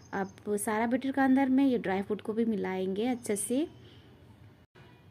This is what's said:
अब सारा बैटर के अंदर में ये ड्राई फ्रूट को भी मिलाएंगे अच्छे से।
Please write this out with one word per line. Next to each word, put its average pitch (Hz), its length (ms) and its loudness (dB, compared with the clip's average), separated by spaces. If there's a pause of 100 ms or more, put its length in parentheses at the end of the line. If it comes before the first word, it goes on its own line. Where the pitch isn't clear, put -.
(120)
अब 196 440 -4
सारा 214 300 0
बैटर 262 260 0
के 269 80 0
अंदर 269 280 4
में 262 180 4
ये 247 120 2
ड्राई 190 240 -2
फ्रूट 202 180 -4
को - 120 -6
भी 226 120 0
मिलाएंगे 190 640 -2
अच्छे 240 300 -2
से। 262 320 -2 (1400)